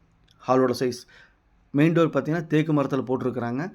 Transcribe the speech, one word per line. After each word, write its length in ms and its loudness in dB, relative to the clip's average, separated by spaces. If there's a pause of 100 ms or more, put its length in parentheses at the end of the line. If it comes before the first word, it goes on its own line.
(480)
ஹாலோட 320 4
சைஸ். 200 -4 (720)
மெயின் 200 4
டோர் 180 4
பார்த்தீங்கன்னா 360 -2
தேக்கு 260 0
மரத்துல 300 0
போட்டிருக்கிறாங்க. 580 -4 (140)